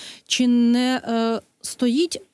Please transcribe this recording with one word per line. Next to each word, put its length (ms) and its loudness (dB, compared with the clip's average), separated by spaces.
Чи 200 0
не, 600 2
е, 340 -2
стоїть, 540 -2